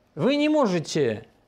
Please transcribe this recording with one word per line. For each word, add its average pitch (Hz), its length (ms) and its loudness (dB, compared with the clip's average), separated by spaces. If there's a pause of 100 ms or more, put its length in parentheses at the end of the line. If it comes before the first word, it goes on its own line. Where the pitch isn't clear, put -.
(140)
Вы 226 220 0
не 294 120 0
можете 175 800 0 (220)